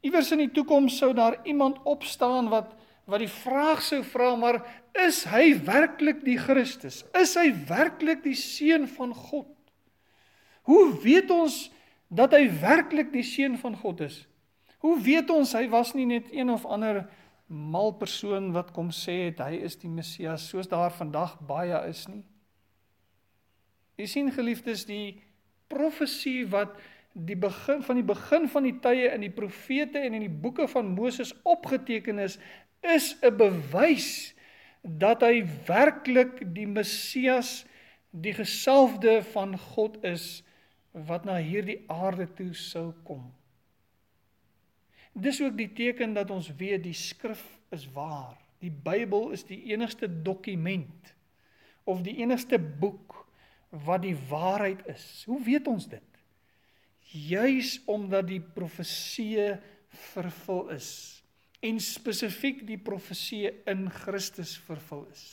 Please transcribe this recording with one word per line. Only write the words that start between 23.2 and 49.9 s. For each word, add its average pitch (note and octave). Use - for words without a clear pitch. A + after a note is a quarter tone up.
U G#3
sien, C#4
geliefdes, A#3
die G#3
profesie C#4
wat G3+
die E3+
begin, G3+
van B3
die A#3+
begin D4
van C#4
die B3
tye B3
in G#3
die G3
profete C4+
en C4
in G#3+
die F#3+
boeke B3+
van G#3+
Moses A#3+
opgeteken C4
is, G3
is E4
'n A3+
bewys G3
dat F#3+
hy A#3
werklik B3
die G#3
Messias, B3
die F3+
gesalfde A3+
van G3
God G#3+
is, F3
wat E3
na G3
hierdie F3+
aarde F3+
toe F3+
sou E3
kom. B2+
Dis C4+
ook C4+
die G#3+
teken A#3+
dat G3+
ons E3
weet F#3+
die E3+
skrif -
is C3+
waar. C#3
Die F3+
Bybel G3
is -
die -
enigste G#3+